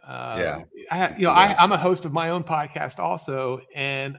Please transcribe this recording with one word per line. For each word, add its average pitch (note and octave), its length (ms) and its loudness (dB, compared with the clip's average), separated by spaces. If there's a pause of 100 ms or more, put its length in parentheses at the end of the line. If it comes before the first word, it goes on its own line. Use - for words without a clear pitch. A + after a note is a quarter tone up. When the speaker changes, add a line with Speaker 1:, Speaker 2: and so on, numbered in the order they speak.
Speaker 1:
Uh, B2 340 -10
Speaker 2:
Yeah. D#2+ 240 -4 (280)
Speaker 1:
I, F3 260 -2
you G3+ 80 0
know, E3+ 60 6
I, F3+ 200 8
Speaker 2:
Yeah. F#3 80 0
Speaker 1:
I'm F3+ 120 6
a F#3+ 80 2
host F3+ 260 2
of D3+ 80 -6
my E3 180 -2
own F3 120 -2
podcast D3+ 560 -6
also, C3+ 640 -4 (140)
and C#3 440 -6